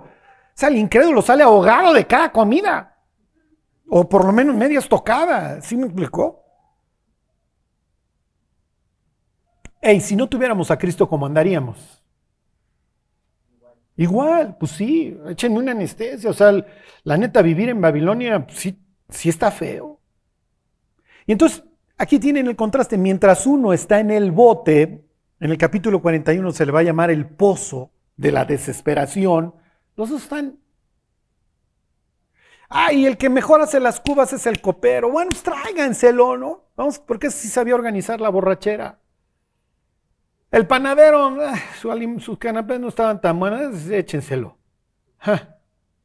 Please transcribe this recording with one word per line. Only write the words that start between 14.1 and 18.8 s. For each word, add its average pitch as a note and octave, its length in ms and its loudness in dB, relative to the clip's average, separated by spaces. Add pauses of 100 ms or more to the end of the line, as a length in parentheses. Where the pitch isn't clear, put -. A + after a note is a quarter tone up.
pues - 140 -6
sí, C4 460 -4 (100)
échenme G#3+ 320 -2
una B3+ 140 -4
anestesia. A3+ 560 -6
O - 40 -2
sea, G#3 180 6
l-, G3+ 140 0 (380)
la D3+ 140 0
neta, A3 240 2
vivir E3 260 2
en A#3 140 -4
Babilonia, F3+ 640 0
pues - 120 -18
sí, F#3+ 220 -8 (300)